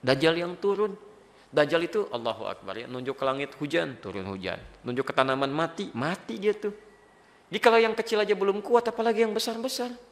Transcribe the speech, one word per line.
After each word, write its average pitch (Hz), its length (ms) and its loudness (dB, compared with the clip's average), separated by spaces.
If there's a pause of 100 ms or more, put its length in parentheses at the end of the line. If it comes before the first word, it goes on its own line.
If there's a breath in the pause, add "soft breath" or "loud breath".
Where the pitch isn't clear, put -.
Dajjal 143 320 4
yang 175 240 -4
turun. 202 320 0 (560 loud breath)
Dajjal 151 320 2
itu, 175 320 -2
Allahu 113 320 -4
Akbar 98 320 -8
ya, 117 80 -10
nunjuk 127 320 -6
ke - 80 -4
langit 139 320 -2
hujan, 151 480 -2
turun 95 240 -6
hujan. 92 320 -6 (240)
Nunjuk 123 240 -2
ke - 80 -2
tanaman 135 320 2
mati, 165 480 -4
mati 175 400 -4
dia 202 160 0
tuh. 208 240 -4 (720 soft breath)
Jadi 202 160 -4
kalau 226 160 10
yang 226 160 2
kecil 220 240 0
aja 202 160 2
belum 196 240 2
kuat, 233 240 4
apalagi 226 400 2
yang 214 80 0
besar-besar. 240 640 -4 (160)